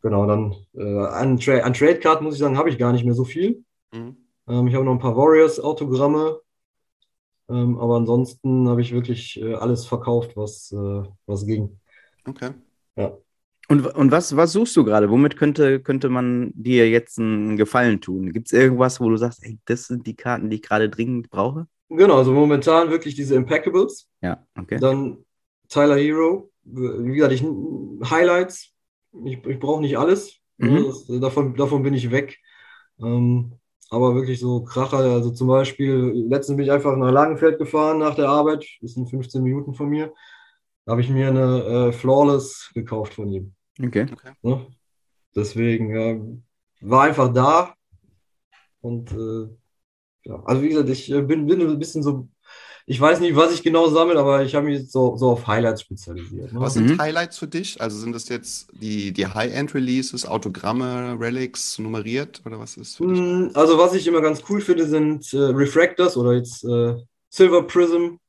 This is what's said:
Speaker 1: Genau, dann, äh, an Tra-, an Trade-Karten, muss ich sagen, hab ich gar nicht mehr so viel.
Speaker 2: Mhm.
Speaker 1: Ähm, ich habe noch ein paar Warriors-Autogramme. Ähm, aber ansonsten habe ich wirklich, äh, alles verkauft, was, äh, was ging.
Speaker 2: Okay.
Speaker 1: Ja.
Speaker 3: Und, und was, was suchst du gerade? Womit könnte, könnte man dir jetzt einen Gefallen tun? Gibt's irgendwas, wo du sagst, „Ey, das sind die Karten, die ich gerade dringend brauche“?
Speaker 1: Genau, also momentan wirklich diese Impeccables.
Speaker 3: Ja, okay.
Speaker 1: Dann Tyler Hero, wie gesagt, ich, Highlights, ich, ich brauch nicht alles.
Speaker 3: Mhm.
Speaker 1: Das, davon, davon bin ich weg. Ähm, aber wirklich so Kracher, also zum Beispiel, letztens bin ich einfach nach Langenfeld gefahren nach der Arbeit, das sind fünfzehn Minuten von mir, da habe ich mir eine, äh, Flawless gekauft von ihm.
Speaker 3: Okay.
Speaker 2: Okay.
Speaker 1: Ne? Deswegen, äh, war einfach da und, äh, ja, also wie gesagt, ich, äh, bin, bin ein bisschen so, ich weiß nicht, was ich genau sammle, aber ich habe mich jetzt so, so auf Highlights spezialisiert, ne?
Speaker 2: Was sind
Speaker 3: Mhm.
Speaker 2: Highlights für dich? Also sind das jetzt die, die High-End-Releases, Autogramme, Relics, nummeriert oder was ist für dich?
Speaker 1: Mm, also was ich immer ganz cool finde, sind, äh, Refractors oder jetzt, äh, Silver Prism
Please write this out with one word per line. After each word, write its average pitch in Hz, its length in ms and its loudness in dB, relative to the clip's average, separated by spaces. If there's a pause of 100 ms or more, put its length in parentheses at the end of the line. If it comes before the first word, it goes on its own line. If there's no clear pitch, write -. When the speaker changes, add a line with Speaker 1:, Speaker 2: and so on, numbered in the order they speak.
Speaker 1:
Genau, 104 240 0
dann, 104 300 0 (180)
äh, 101 320 -4
an 123 320 0
Tra-, 127 220 2
an 123 140 -2
Trade-Karten, 160 500 2
muss 151 100 -6
ich 139 60 -8
sagen, 139 180 0
hab 160 80 0
ich 131 120 -2
gar 120 140 2
nicht 120 120 0
mehr 120 100 2
so 127 100 -2
viel. 190 400 -4 (280)
Speaker 2:
Mhm. 117 240 -14 (320)
Speaker 1:
Ähm, 123 180 0
ich 127 80 0
habe 135 100 0
noch 131 80 0
ein 123 60 0
paar 123 180 -2
Warriors-Autogramme. 156 1200 2 (1080)
Ähm, 123 300 0
aber 117 180 0
ansonsten 127 720 0
habe 120 120 2
ich 120 120 -2
wirklich, 120 480 -6
äh, 113 140 -6
alles 117 320 -4
verkauft, 120 500 -4
was, 104 360 -10
äh, 101 300 -6 (240)
was 101 200 -6
ging. 104 340 -4 (460)
Speaker 2:
Okay. 131 240 -10 (460)
Speaker 1:
Ja. 101 200 -6 (520)
Speaker 3:
Und, 143 180 4
und 135 240 2
was, 151 260 2
was 160 160 4
suchst 220 240 0
du 147 80 6
gerade? 107 240 4
Womit 139 280 2
könnte, 143 440 2
könnte 135 280 -4
man 123 460 -2
dir 117 360 4
jetzt 117 280 0
einen 107 380 -2
Gefallen 107 440 2
tun? 92 320 -8
Gibt's 113 200 -8
irgendwas, 127 480 4
wo 120 80 0
du 110 80 2
sagst, 117 280 -4
„Ey, 110 220 -16
das 120 200 -4
sind 120 200 -8
die 110 100 -10
Karten, 117 340 -6
die 113 60 -4
ich 107 60 -10
gerade 107 280 0
dringend 117 400 -6
brauche“? 135 380 -4 (200)
Speaker 1:
Genau, 165 280 6
also 131 160 4
momentan 147 580 4
wirklich 156 240 -4
diese 139 220 -2
Impeccables. 160 720 -2 (120)
Speaker 3:
Ja, 87 240 -8 (140)
okay. 98 220 -6
Speaker 1:
Dann 135 440 -2 (440)
Tyler 143 280 2
Hero, 160 540 0 (140)
wie 123 500 -6
gesagt, 143 180 2
ich, 127 100 -2 (680)
Highlights, 175 640 0 (500)
ich, 127 220 -10
ich 131 140 -8
brauch 151 200 -2
nicht 143 180 -2
alles. 180 380 0 (220)
Speaker 3:
Mhm. 147 280 4
Speaker 1:
Das, - 200 -10 (140)
davon, 131 360 -2
davon 139 260 0
bin 139 120 0
ich 120 160 -2
weg. 143 280 -4 (600)
Ähm, 120 540 0 (360)
aber 123 240 0
wirklich 127 260 -4
so 123 220 -4
Kracher, 131 360 -4
also 120 320 0
zum 127 180 -2
Beispiel, 131 800 0
letztens 139 280 -2
bin 139 80 -2
ich 135 80 2
einfach 143 240 2
nach 127 140 2
Langenfeld 156 480 2
gefahren 156 400 0
nach 151 160 0
der 147 140 0
Arbeit, 147 360 2 (160)
das - 140 -14
sind 123 160 -8
fünfzehn 131 320 -6
Minuten 139 320 -4
von 143 140 -6
mir, 156 260 -4 (720)
da 110 60 -4
habe 120 100 0
ich 127 80 -2
mir 135 180 0
eine, 127 360 2
äh, 120 280 0
Flawless 139 840 0
gekauft 110 400 -8
von 101 160 -8
ihm. 95 240 -10 (280)
Speaker 3:
Okay. 117 280 -2
Speaker 2:
Okay. 131 220 -20 (100)
Speaker 1:
Ne? 123 240 -4 (680)
Deswegen, 113 580 -2
äh, 113 260 -4 (600)
war 123 220 4
einfach 139 300 2
da 151 420 2 (1080)
und, 120 320 -10
äh, 110 360 -8 (760)
ja, - 200 -14
also 135 180 0
wie 151 80 0
gesagt, 151 180 0
ich, 131 220 -6
äh, 143 100 0
bin, 147 260 0
bin 180 140 2
ein 156 180 0
bisschen 160 240 -6
so, 135 260 -4 (560)
ich 127 160 -4
weiß 165 200 4
nicht, 170 160 2
was 165 180 4
ich - 80 -8
genau 165 240 4
sammle, 165 320 4
aber 139 240 4
ich 135 140 -2
habe 143 100 0
mich 143 140 -2
jetzt 131 120 -14
so, 127 240 2
so 123 140 2
auf 117 160 -2
Highlights 110 360 0
spezialisiert, 90 720 -14
ne? 120 60 -10
Speaker 2:
Was 117 160 -4
sind 113 160 4
Speaker 3:
Mhm. 156 100 0
Speaker 2:
Highlights 165 380 -4
für 156 80 -10
dich? 160 340 -8
Also 110 160 -6
sind 113 160 -8
das 117 160 -12
jetzt - 440 -10
die, 104 400 -6
die 95 160 -2
High-End-Releases, 127 1000 -4
Autogramme, 123 920 -6
Relics, 123 580 -8
nummeriert 110 680 -8
oder 113 140 -14
was 113 180 -18
ist - 200 -18
für 170 100 -4
dich? 185 140 0
Speaker 1:
Mm, 180 340 -2
also 160 240 6
was 175 160 6
ich 190 140 0
immer 170 120 4
ganz 156 280 0
cool 202 120 -2
finde, 170 260 0
sind, 151 460 -2
äh, 135 60 -2
Refractors 139 800 2
oder 123 160 2
jetzt, 123 320 -4
äh, 120 320 0 (340)
Silver 175 320 6
Prism 170 540 0 (120)